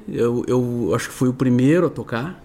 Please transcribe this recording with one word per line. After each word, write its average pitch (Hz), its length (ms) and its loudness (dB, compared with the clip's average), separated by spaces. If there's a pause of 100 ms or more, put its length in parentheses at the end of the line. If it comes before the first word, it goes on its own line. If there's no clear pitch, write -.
(120)
Eu, 120 360 0
eu 120 480 0
acho - 140 -4
que - 60 -16
fui 127 140 2
o 123 40 -2
primeiro 131 540 2
a - 20 2
tocar, 123 560 -8